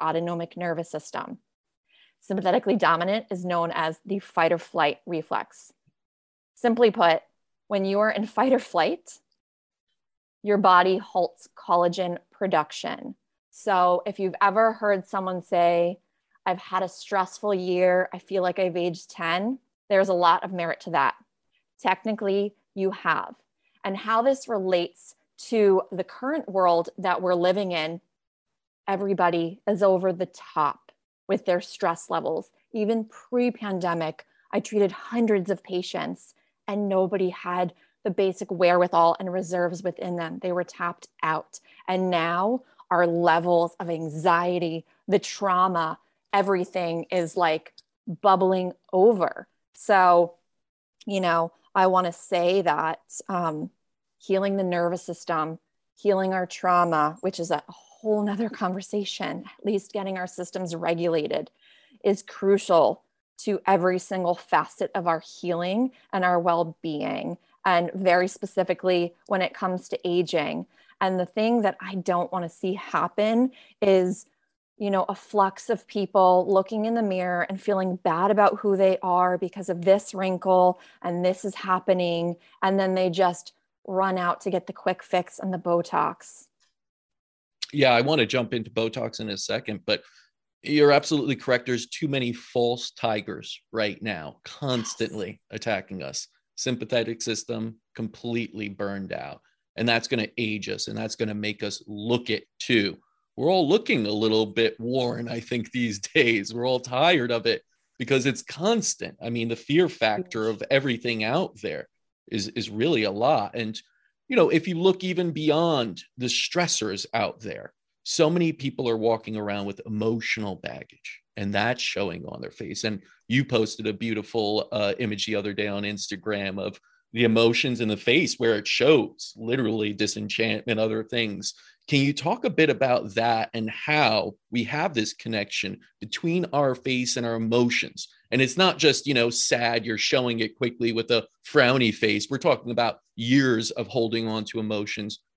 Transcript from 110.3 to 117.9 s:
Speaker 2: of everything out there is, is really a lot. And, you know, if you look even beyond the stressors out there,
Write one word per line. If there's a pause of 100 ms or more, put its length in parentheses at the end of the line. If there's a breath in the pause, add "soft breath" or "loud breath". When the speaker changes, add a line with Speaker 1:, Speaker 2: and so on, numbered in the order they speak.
Speaker 2:
of
everything
out
there (400)
is,
is
really
a
lot.
And, (500)
you
know,
if
you
look
even
beyond (140)
the
stressors
out
there, (300)